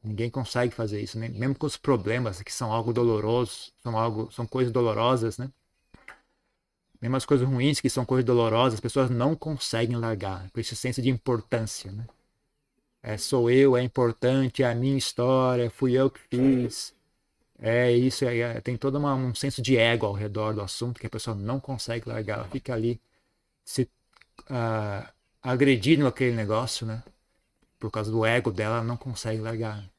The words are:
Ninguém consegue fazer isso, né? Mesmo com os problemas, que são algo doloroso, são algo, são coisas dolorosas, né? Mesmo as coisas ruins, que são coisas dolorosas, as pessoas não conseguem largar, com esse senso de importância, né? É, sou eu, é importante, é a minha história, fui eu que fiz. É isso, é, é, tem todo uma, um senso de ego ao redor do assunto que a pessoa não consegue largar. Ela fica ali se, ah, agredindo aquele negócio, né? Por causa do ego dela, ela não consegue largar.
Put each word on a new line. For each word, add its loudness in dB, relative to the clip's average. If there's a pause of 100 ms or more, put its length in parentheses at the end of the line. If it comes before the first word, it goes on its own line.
Ninguém -4
consegue -2
fazer -4
isso, -10
né? -8
Mesmo -2
com -4
os -4
problemas, 0
que -12
são -4
algo 0
doloroso, 0 (100)
são -2
algo, -2
são -8
coisas 0
dolorosas, 2
né? -8 (1500)
Mesmo -2
as -4
coisas 4
ruins, 2
que 2
são -2
coisas 2
dolorosas, 4
as -6
pessoas 0
não 0
conseguem -4
largar, -4
com -8
esse -8
senso -4
de 2
importância, -4
né? -10 (960)
É, -6
sou 2
eu, 8
é 2
importante, 0
é 2
a -2
minha 0
história, 0
fui 0
eu 4
que -6
fiz. 0 (640)
É 2
isso, 4
é, 0
é, -4
tem -4
todo -2
uma, 0
um -2
senso -4
de 4
ego 4
ao -2
redor -4
do -4
assunto -6
que -10
a -6
pessoa -6
não -4
consegue -6
largar. -4
Ela -8
fica -6
ali -2 (640)
se, -2 (580)
ah, -4 (300)
agredindo 4
aquele 0
negócio, -2
né? -8 (760)
Por -6
causa -4
do 2
ego 4
dela, 0
ela -2
não -4
consegue -6
largar. -6